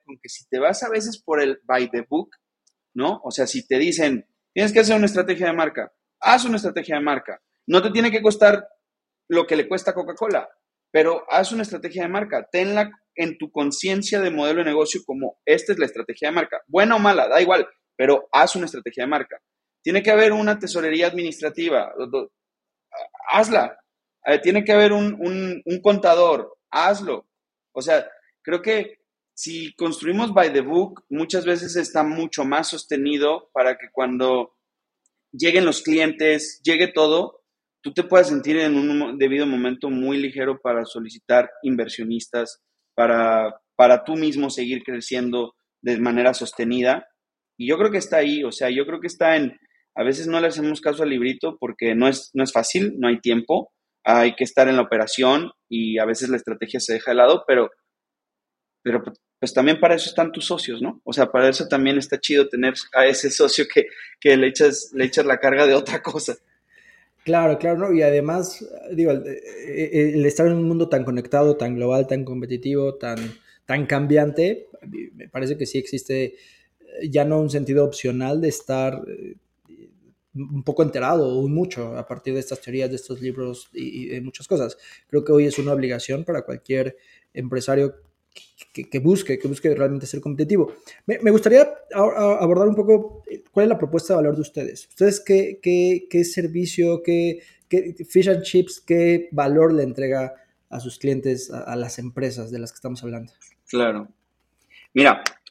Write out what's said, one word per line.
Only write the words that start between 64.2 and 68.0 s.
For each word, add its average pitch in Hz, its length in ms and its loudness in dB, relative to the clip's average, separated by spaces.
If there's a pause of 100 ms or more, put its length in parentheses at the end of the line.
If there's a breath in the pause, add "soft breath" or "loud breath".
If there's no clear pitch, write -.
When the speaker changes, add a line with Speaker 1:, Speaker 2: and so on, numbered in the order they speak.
Speaker 1:
le 139 120 4
echas, 139 460 2
le 131 100 0
echas 143 220 0
la 127 120 2
carga 135 280 4
de 135 80 6
otra - 280 -2
cosa. 151 340 -8 (880 soft breath)
Speaker 2:
Claro, 160 340 2
claro, 170 200 0
¿no? 190 140 0
Y 160 80 4